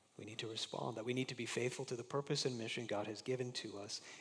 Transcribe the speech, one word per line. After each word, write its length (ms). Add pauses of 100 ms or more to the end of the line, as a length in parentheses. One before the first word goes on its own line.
(200)
We 60
need 120
to 100
respond, 500
that 80
we 100
need 140
to 60
be 120
faithful 380
to 100
the 80
purpose 420
and 140
mission 260
God 220
has 160
given 300
to 260
us. 200 (220)